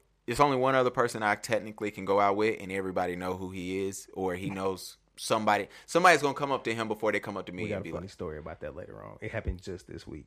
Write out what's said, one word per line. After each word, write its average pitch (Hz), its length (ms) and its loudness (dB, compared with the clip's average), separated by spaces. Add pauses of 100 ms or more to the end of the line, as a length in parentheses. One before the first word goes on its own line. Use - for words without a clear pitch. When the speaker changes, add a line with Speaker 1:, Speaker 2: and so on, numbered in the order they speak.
(260)
Speaker 1:
it's 117 140 -2
only 143 160 6
one 131 180 4
other 127 160 4
person 120 320 0
I 104 140 4
technically 107 540 -2
can 98 140 -10
go 98 160 4
out 101 160 6
with, 107 240 2
and 95 100 -10
everybody 92 460 -2
know 92 200 -4
who 92 140 -8
he 95 360 -4
is, 98 260 -8
or 92 220 -2
he 98 160 -6
knows 95 460 -6 (200)
somebody. 107 520 2 (180)
Somebody's 170 360 6
gonna 139 120 0
come 143 180 -4
up 123 120 -2
to 113 100 -2
him 113 140 -2
before 107 240 0
they 101 80 0
come 101 160 -8
up 90 100 -8
to 90 60 -12
me 90 120 -6
Speaker 2:
We 85 60 -4
got 101 60 -4
Speaker 1:
and 92 60 -6
Speaker 2:
a - 20 -12
Speaker 1:
be 82 60 -10
Speaker 2:
funny 82 140 -6
Speaker 1:
like, 98 60 -12
Speaker 2:
story 80 280 -8
about 80 220 -12
that 73 140 -10
later 52 300 -14
on. - 160 -14
It 107 100 -8
happened 95 320 -4
just 90 240 -10
this 80 200 -12
week. 73 200 -12